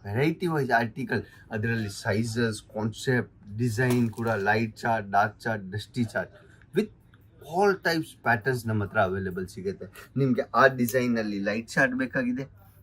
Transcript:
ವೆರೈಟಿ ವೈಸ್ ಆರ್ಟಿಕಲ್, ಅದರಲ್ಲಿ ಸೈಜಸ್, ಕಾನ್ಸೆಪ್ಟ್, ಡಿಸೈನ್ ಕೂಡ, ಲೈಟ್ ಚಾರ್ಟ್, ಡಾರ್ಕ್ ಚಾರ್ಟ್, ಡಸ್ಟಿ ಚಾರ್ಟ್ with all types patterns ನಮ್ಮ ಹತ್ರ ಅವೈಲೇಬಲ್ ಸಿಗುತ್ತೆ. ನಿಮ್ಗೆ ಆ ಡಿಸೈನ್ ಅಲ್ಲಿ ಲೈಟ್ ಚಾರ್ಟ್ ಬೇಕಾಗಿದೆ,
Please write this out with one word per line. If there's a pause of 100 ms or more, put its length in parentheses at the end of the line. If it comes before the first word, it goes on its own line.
ವೆರೈಟಿ
ವೈಸ್
ಆರ್ಟಿಕಲ್, (280)
ಅದರಲ್ಲಿ
ಸೈಜಸ್,
ಕಾನ್ಸೆಪ್ಟ್,
ಡಿಸೈನ್
ಕೂಡ,
ಲೈಟ್
ಚಾರ್ಟ್,
ಡಾರ್ಕ್
ಚಾರ್ಟ್,
ಡಸ್ಟಿ
ಚಾರ್ಟ್ (420)
with (680)
all
types (160)
patterns
ನಮ್ಮ
ಹತ್ರ
ಅವೈಲೇಬಲ್
ಸಿಗುತ್ತೆ.
ನಿಮ್ಗೆ (120)
ಆ
ಡಿಸೈನ್
ಅಲ್ಲಿ
ಲೈಟ್
ಚಾರ್ಟ್
ಬೇಕಾಗಿದೆ, (340)